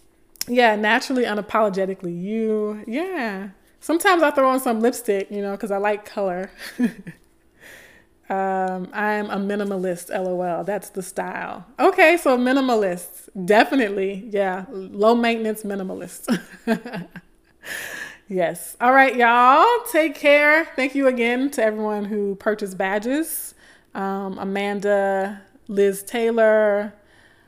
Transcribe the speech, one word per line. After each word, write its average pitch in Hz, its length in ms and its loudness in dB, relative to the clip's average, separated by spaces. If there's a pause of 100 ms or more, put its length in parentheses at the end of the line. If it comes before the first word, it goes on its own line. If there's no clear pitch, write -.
(480)
yeah, 240 280 4
naturally, 240 480 0
unapologetically 190 1000 -2
you. 214 640 -2
Yeah. 233 640 -6 (300)
Sometimes 339 420 2
I 294 100 6
throw 262 180 2
on 262 100 2
some 233 200 0
lipstick, 214 520 -2
you 208 100 -6
know, 196 160 -6
'cause 202 140 -8
I 196 60 0
like 208 280 -2
color. 190 460 -6 (260)
<laughs> 233 140 2 (1400)
Um, 190 640 -2
"I'm 208 380 -2
a 202 80 -4
minimalist, 196 720 -4
L 185 160 -2
O 180 140 -2
L. 170 220 -4
That's 190 260 -6
the 190 140 -10
style." 185 600 -10 (160)
Okay, 349 380 6
so 262 220 2
minimalists, 247 880 0 (160)
definitely. 202 880 2
Yeah, 190 400 -2
low 202 420 2
maintenance 226 480 0
minimalists. 190 720 -6 (300)
<laughs> 226 420 -4 (1200)
Yes. 175 540 -4
All 240 100 6
right, 269 240 6
y'all. 247 520 6 (240)
Take 311 240 0
care. 294 500 4 (100)
Thank 269 200 -2
you 277 100 2
again 247 460 2
to 226 120 0
everyone 214 420 -2
who 202 280 -2
purchased 202 420 -4
badges. 214 760 -4 (400)
Um, 196 460 -6
Amanda, 196 1040 -2 (240)
Liz 196 340 0
Taylor, 220 920 2 (520)